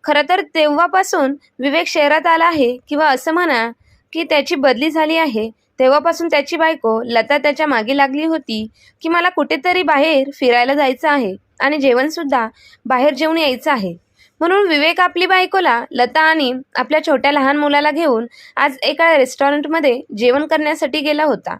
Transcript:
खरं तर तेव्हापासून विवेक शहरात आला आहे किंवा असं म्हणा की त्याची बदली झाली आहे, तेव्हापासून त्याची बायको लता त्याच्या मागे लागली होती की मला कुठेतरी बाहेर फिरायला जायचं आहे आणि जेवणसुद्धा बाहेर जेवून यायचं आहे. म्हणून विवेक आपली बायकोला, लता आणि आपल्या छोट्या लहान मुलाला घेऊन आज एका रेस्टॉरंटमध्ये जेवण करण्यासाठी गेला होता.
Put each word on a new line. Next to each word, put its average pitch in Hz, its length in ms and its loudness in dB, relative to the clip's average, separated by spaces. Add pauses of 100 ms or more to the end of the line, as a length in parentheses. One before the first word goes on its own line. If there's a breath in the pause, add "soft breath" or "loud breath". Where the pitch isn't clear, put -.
खरं 294 240 2
तर 370 120 2 (140)
तेव्हापासून 320 800 0 (240 soft breath)
विवेक 285 280 0
शहरात 302 400 2
आला 330 200 4
आहे 269 300 2 (120)
किंवा 294 200 0
असं 269 240 0
म्हणा 277 380 0 (420)
की 320 100 -6
त्याची 320 320 0
बदली 269 360 0
झाली 311 260 0
आहे, 226 340 -2 (280)
तेव्हापासून 302 500 2
त्याची 302 280 -2
बायको 269 500 -2
लता 233 320 0
त्याच्या 302 280 0
मागे 254 300 -2
लागली 277 280 0
होती 226 420 -4 (360 soft breath)
की 330 60 -6
मला 349 200 0
कुठेतरी 359 540 -2
बाहेर 285 520 0
फिरायला 247 400 2
जायचं 285 340 0
आहे 233 280 0 (240)
आणि 294 180 0
जेवणसुद्धा 269 680 0 (380 soft breath)
बाहेर 262 280 0
जेवून 320 240 -2
यायचं 285 340 -2
आहे. 190 240 -4 (440 soft breath)
म्हणून 370 280 0
विवेक 320 320 0
आपली 359 260 0
बायकोला, 370 640 0
लता 247 300 0
आणि 311 340 2 (220)
आपल्या 302 280 -2
छोट्या 285 280 2
लहान 277 240 2
मुलाला 294 340 0
घेऊन 269 360 0 (300 loud breath)
आज 277 260 0
एका 320 340 2
रेस्टॉरंटमध्ये 285 840 0 (160)
जेवण 247 300 0
करण्यासाठी 302 540 -2
गेला 302 240 0
होता. 185 360 -4